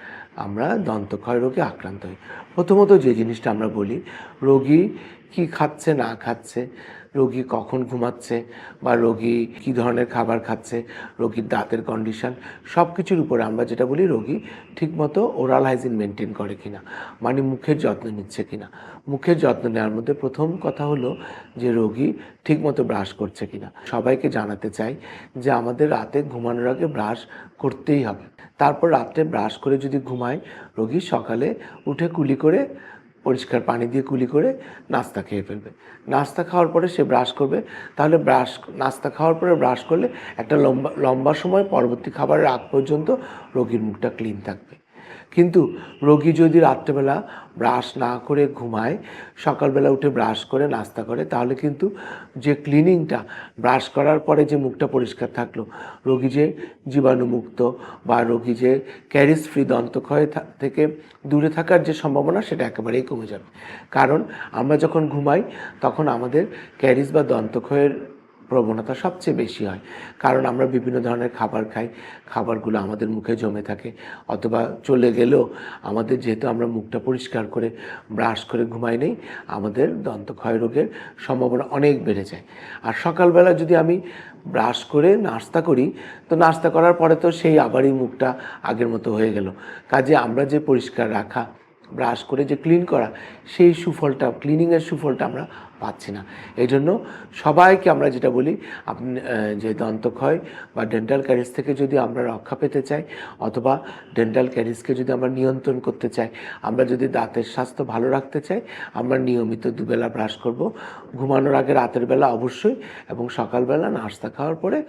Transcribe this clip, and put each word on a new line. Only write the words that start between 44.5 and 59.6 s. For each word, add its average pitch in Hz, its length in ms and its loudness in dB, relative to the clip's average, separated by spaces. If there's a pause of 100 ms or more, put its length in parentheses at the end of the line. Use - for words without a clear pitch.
কিন্তু 175 460 4 (260)
রোগী 147 280 6
যদি 160 280 6
রাত্রেবেলা 139 640 2 (340)
ব্রাশ 120 400 0
না 123 280 -2
করে 143 220 2
ঘুমায়, 120 500 -4 (380)
সকালবেলা 139 540 2
উঠে 139 200 2
ব্রাশ 110 360 -2
করে 139 220 0
নাস্তা 110 360 -6
করে, 117 220 -4
তাহলে 123 300 -2
কিন্তু 151 400 -2 (420)
যে 143 180 2
ক্লিনিংটা, 156 680 2 (360)
ব্রাশ 127 300 2
করার 147 300 2
পরে 151 260 4
যে 147 120 0
মুখটা 135 300 -2
পরিষ্কার 123 480 -2
থাকলো, 113 300 -6 (400)
রোগী 131 240 2
যে 147 240 2 (340)
জীবাণুমুক্ত 123 840 2 (340)
বা 117 180 4
রোগী 120 300 0
যে 127 260 2 (300)
ক্যারিজ 147 380 4
ফ্রি 139 180 0